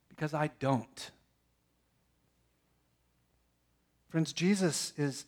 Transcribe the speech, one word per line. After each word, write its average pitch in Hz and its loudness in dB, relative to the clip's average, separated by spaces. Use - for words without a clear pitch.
Because 151 -6
I 151 2
don't." - -2
Friends, 160 0
Jesus 185 2
is 143 -2